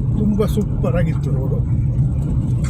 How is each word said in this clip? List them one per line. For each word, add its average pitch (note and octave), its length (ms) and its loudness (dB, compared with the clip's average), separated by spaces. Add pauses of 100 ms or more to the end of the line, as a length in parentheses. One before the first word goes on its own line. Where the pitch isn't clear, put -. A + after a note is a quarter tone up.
(200)
ತುಂಬಾ G3+ 280 2
ಸೂಪರ್ F3 500 0
ಆಗಿತ್ತು E3 340 0
ರೋಡು. - 360 0 (1040)